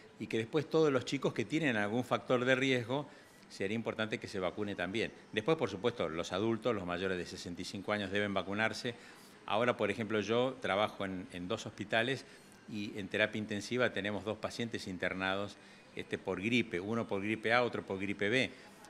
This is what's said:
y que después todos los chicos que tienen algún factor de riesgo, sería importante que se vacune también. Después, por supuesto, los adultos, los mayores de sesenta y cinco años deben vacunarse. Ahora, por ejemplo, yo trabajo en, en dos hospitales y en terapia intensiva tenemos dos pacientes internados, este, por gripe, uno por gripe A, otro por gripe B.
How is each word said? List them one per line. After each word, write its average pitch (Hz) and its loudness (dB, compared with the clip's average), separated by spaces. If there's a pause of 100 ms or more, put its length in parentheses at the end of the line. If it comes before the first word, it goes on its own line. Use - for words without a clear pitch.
(180)
y 110 -6
que 117 0
después 139 0
todos 160 6
los 123 2
chicos 143 0
que 117 -2
tienen 147 2
algún 107 2
factor 123 2
de 131 6
riesgo, 131 2 (420)
sería 98 -2
importante 110 -2
que - -10
se 101 -4
vacune 98 -2
también. 92 -2 (200)
Después, 131 2
por 131 0
supuesto, 101 0
los 82 -4
adultos, 113 2
los 95 -2
mayores 90 0
de 87 -4
sesenta 90 -8
y - -8
cinco 104 -6
años 104 0
deben 101 0
vacunarse. 104 0 (520)
Ahora, 113 4
por 104 4
ejemplo, 107 0
yo 120 2
trabajo 101 2
en, 95 -4
en 90 -6
dos 110 -4
hospitales 117 -2 (480)
y 104 -6
en 98 -4
terapia 107 2
intensiva 107 0
tenemos 101 -2
dos 107 -2
pacientes 117 -6
internados, 95 -2 (380)
este, 95 -4
por 92 -2
gripe, 113 2
uno 107 -2
por 98 -2
gripe 107 0
A, 123 6
otro 107 -2
por 95 -4
gripe 101 0
B. 120 2 (400)